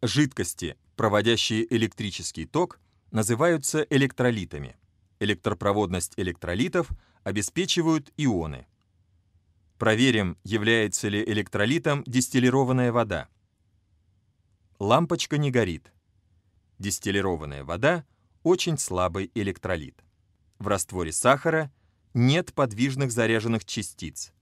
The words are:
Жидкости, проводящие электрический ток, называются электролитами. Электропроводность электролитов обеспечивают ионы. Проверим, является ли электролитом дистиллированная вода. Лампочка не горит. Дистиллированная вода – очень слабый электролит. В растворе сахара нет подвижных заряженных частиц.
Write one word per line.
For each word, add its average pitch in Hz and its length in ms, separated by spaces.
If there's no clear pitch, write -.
Жидкости, 113 720
проводящие 110 680
электрический 104 720
ток, 175 340
называются 139 800
электролитами. 117 880
Электропроводность 101 1000
электролитов 98 720
обеспечивают 156 960
ионы. 82 500
Проверим, 110 640
является 107 640
ли 104 160
электролитом 117 800
дистиллированная 127 880
вода. 104 360
Лампочка 147 600
не 147 100
горит. 101 420
Дистиллированная 95 840
вода – 120 420
очень 170 340
слабый 90 560
электролит. 92 720
В 98 80
растворе 92 440
сахара 143 600
нет 135 400
подвижных 131 580
заряженных 113 540
частиц. - 760